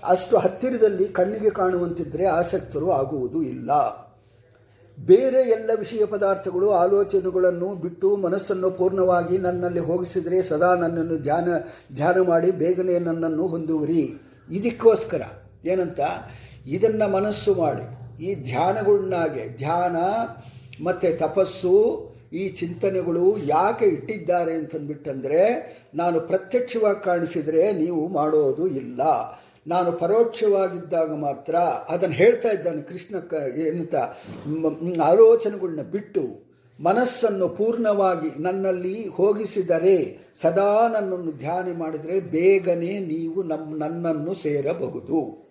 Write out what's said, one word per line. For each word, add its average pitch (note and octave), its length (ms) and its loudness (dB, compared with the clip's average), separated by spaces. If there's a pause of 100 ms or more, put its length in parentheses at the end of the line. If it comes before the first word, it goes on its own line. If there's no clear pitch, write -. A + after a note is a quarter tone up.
ಅಷ್ಟು F#3 340 2
ಹತ್ತಿರದಲ್ಲಿ G#3 680 2
ಕಣ್ಣಿಗೆ G#3 440 0
ಕಾಣುವಂತಿದ್ರೆ F3 760 -2
ಆಸಕ್ತರು F3 680 0
ಆಗುವುದು C3+ 520 -2
ಇಲ್ಲ. B2+ 280 -6 (1300)
ಬೇರೆ B3+ 440 6
ಎಲ್ಲ A3 260 0
ವಿಷಯ G#3+ 300 -2
ಪದಾರ್ಥಗಳು, G3 640 0
ಆಲೋಚನೆಗಳನ್ನು F#3 1040 2
ಬಿಟ್ಟು F3+ 420 0
ಮನಸ್ಸನ್ನು F#3 540 -2
ಪೂರ್ಣವಾಗಿ F3+ 680 2
ನನ್ನಲ್ಲಿ F3+ 420 -2
ಹೋಗಿಸಿದ್ರೆ, F3 600 -2
ಸದಾ F3+ 340 2
ನನ್ನನ್ನು E3 420 -2
ಧ್ಯಾನ, D#3 320 0 (460)
ಧ್ಯಾನ E3+ 260 2
ಮಾಡಿ F3 300 4
ಬೇಗನೆ F3+ 480 0
ನನ್ನನ್ನು E3 480 -2
ಹೊಂದುವಿರಿ. D#3 680 -2 (380)
ಇದಕ್ಕೋಸ್ಕರ G#3+ 680 2 (440)
ಏನಂತ, F3+ 340 -2 (680)
ಇದನ್ನ G#3+ 380 2
ಮನಸ್ಸು G3+ 500 0
ಮಾಡಿ - 680 -4
ಈ G3 100 -4
ಧ್ಯಾನಗಳನ್ನಾಗೆ, E3 1200 0
ಧ್ಯಾನ F3 380 0 (920)
ಮತ್ತೆ F3+ 320 0
ತಪಸ್ಸು, F#3+ 960 2 (200)
ಈ F#3 160 -4
ಚಿಂತನೆಗಳು F3 880 0
ಯಾಕೆ F3+ 480 2
ಇಟ್ಟಿದ್ದಾರೆ F3 680 0
ಅಂತಂದ್ಬಿಟ್ಟಂದ್ರೆ, D3+ 1200 -2 (220)
ನಾನು E3 240 0
ಪ್ರತ್ಯಕ್ಷವಾಗಿ G3+ 840 0
ಕಾಣಿಸಿದ್ರೆ E3+ 680 0
ನೀವು E3 340 -2
ಮಾಡೋದು D3+ 600 2
ಇಲ್ಲ, B2 340 -6 (680)
ನಾನು F3 240 0
ಪರೋಕ್ಷವಾಗಿದ್ದಾಗ F3+ 1200 0
ಮಾತ್ರ. D3 400 -4 (340)
ಅದನ್ನು E3+ 260 -2
ಹೇಳ್ತಾ A#3 340 4
ಇದ್ದಾನೆ E3+ 320 -2
ಕೃಷ್ಣ. F3+ 380 -10
ಕ-, D3 380 -6
ಏನಂತ, D#3+ 380 -4 (520)
ಮ್-, D#3 120 -4
ಮ್-, D#3+ 420 -2
ಆಲೋಚನೆಗಳನ್ನ G3+ 800 6
ಬಿಟ್ಟು G3 400 -4 (600)
ಮನಸ್ಸನ್ನು G#3 640 0
ಪೂರ್ಣವಾಗಿ G3 920 0
ನನ್ನಲ್ಲಿ F#3+ 680 -2
ಹೋಗಿಸಿದರೆ, F#3 1200 2 (120)
ಸದಾ G3+ 460 4
ನನ್ನನ್ನು F#3+ 440 -2
ಧ್ಯಾನ E3+ 460 -6
ಮಾಡಿದರೆ D#3+ 420 -4
ಬೇಗನೆ F3 800 2
ನೀವು E3 440 -4
ನಮ್-, D#3 360 -6
ನನ್ನನ್ನು E3 540 -4
ಸೇರಬಹುದು. D3 1160 -4